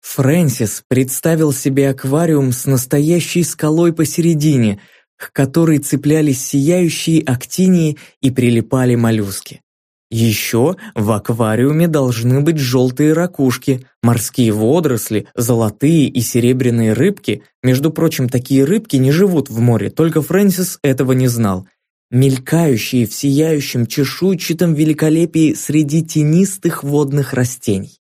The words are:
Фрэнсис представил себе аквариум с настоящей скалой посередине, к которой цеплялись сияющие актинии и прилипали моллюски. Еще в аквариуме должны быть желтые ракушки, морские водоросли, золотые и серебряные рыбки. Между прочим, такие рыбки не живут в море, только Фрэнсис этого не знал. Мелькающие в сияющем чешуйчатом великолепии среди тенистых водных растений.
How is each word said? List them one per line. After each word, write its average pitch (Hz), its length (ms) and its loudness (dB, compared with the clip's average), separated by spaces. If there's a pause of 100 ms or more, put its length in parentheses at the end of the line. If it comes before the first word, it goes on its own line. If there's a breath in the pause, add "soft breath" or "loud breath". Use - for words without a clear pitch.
Фрэнсис 135 840 0
представил 143 640 0
себе 139 380 0
аквариум 139 640 0
с - 120 -8
настоящей 151 800 0
скалой 160 500 0
посередине, 151 880 0 (340 loud breath)
к - 160 -18
которой 151 460 2
цеплялись 147 680 0
сияющие 160 800 0
актинии 160 760 0 (200 loud breath)
и 135 120 0
прилипали 123 640 0
моллюски. 110 680 -4 (500)
Еще 117 640 0 (180 loud breath)
в 107 180 -2
аквариуме 117 760 0
должны 127 540 0
быть 160 160 0
желтые 131 560 2
ракушки, 139 720 -2 (180 soft breath)
морские 117 480 0
водоросли, 113 840 -2
золотые 123 760 2
и 135 100 -4
серебряные 120 720 0
рыбки. 113 520 -2 (200 soft breath)
Между 131 280 0
прочим, 160 360 -2
такие 131 380 0
рыбки 202 320 -2
не 131 140 4
живут 170 380 2
в 113 120 -4
море, 117 280 2
только 160 320 0
Фрэнсис 180 600 0
этого 131 300 0
не 127 160 2
знал. 101 360 -2 (440 soft breath)
Мелькающие 131 1000 0
в - 60 -10
сияющем 143 760 -2
чешуйчатом 170 840 -2
великолепии 156 800 2
среди 156 500 0
тенистых 160 800 0
водных 143 480 0
растений. 117 680 -4